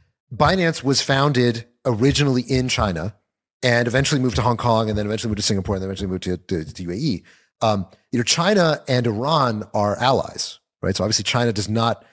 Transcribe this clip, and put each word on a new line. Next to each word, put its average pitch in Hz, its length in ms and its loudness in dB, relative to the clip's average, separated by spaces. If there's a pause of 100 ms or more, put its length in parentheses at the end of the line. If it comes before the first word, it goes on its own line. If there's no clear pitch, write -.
(340)
Binance 165 480 2
was 131 180 2
founded 131 680 2 (200)
originally 131 560 2
in 127 260 -2
China 98 460 -2 (480)
and 120 260 2
eventually 135 320 0
moved 127 160 0
to 123 60 0
Hong 117 140 2
Kong 113 320 2
and 104 80 -2
then 104 80 -2
eventually 107 260 -4
moved 101 80 -2
to 104 40 -4
Singapore 98 320 -2
and 95 80 -4
then 95 60 -6
eventually 98 200 -6
moved 92 160 -4
to, 92 120 -2
to, 82 280 -6
to - 200 -12
U 85 60 -8
A 87 40 -4
E. 110 300 -4 (360)
Um, 104 260 0 (260)
you 120 60 0
know, 120 40 0
China 170 640 2
and 123 200 0
Iran 120 580 0 (100)
are 104 220 2
allies, - 640 -2 (200)
right? 95 140 -2
So - 80 -2
obviously 107 220 -2
China 120 280 0
does 95 160 -4
not 113 440 0